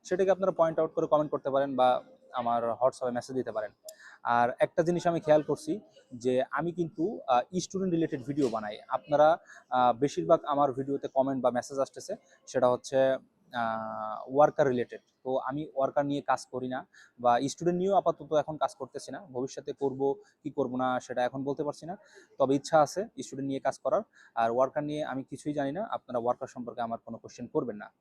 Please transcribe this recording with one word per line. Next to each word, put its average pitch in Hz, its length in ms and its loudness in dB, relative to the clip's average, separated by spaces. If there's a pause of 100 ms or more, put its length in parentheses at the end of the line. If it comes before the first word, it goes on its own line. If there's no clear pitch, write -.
সেটাকে 190 260 2
আপনারা 190 220 2
পয়েন্ট 160 260 2
আউট 160 160 0
করে 160 120 0
কমেন্ট 151 240 2
করতে 143 200 -2
পারেন 139 260 0
বা 127 260 4 (300)
আমার 120 320 0
WhatsApp-এ 123 460 0
মেসেজ 120 260 -6
দিতে 120 160 -4
পারেন। 107 180 -6 (520)
আর 120 260 4 (100)
একটা 156 240 0
জিনিস 170 240 0
আমি 165 140 2
খেয়াল 151 220 6
করছি 151 380 -4 (340)
যে 127 360 0
আমি 160 220 -2
কিন্তু, 175 540 -4
আহ, 127 340 2
স্টুডেন্ট 185 340 -2
রিলেটেড 156 300 -2
ভিডিও 143 240 0
বানাই। 107 400 -6
আপনারা, 147 500 2 (320)
আহ, 123 280 4
বেশিরভাগ 160 460 2
আমার 143 280 2
ভিডিওতে 135 360 -4
কমেন্ট 135 340 0
বা 127 80 4
মেসেজ 131 280 -6
আসতেছে, 135 380 -6 (300)
সেটা 127 220 2
হচ্ছে, 123 280 0 (560)
আহ, 110 840 -6
ওয়ার্কার 143 340 6
রিলেটেড। 120 320 -2 (240)
তো 131 140 -2
আমি 143 360 -6
ওয়ার্কার 135 320 0
নিয়ে 143 140 -2
কাজ - 300 -2
করি 127 180 -6
না, 127 180 -8 (340)
বা 120 180 6 (100)
স্টুডেন্ট 175 300 0
নিয়েও 190 180 2
আপাতত 156 360 0
এখন 151 240 0
কাজ 135 180 -2
করতেছি - 360 -12
না। 135 100 -10
ভবিষ্যতে 139 520 -8
করব 139 420 0 (280)
কি 147 80 -8
করব 127 260 -2
না, 127 240 0
সেটা 123 240 -4
এখন 131 200 -4
বলতে 143 200 -4
পারছি 143 220 -6
না, 180 100 -10 (420)
তবে 135 160 4
ইচ্ছা 156 260 4
আছে 147 260 0 (160)
স্টুডেন্ট 139 260 -8
নিয়ে 135 120 -4
কাজ 135 180 -2
করার। 156 240 0 (320)
আর 117 160 2
ওয়ার্কার 131 340 0
নিয়ে 147 200 -4
আমি 131 200 -6
কিছুই 147 280 -8
জানি 139 200 -2
না, 190 180 -6
আপনারা 123 280 -6
ওয়ার্কার 120 300 -2
সম্পর্কে 120 320 -10
আমার 117 240 -4
কোনো 113 140 -12
কোশ্চেন 123 280 -14
করবেন 123 300 -4
না। 104 240 -16